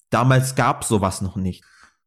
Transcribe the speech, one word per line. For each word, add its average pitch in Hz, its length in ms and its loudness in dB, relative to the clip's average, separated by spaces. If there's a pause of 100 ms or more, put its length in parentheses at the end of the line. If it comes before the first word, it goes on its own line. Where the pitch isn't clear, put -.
(120)
Damals 131 440 2
gab's 131 320 -2
sowas 98 340 0
noch 95 140 -6
nicht. 95 300 -6 (420)